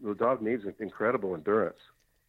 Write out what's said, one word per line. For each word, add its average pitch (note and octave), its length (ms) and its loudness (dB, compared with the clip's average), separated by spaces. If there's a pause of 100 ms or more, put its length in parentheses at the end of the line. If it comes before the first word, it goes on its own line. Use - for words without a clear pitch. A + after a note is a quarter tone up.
the G#2 100 -2
dog A#2 280 2
needs A2 220 -2 (160)
incredible G#2+ 540 -2
endurance. F#2+ 440 0 (520)